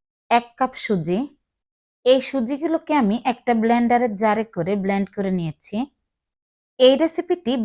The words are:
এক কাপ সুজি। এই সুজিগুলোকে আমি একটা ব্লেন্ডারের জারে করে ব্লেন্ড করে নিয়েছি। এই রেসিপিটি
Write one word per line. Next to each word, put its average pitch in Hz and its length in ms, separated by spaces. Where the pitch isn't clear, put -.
এক 240 160
কাপ 262 160
সুজি। 180 360
এই 262 120
সুজিগুলোকে 294 640
আমি 208 140
একটা 240 200
ব্লেন্ডারের 240 500
জারে 220 220
করে 175 180
ব্লেন্ড 196 320
করে 196 240
নিয়েছি। 165 380
এই 262 220
রেসিপিটি 330 500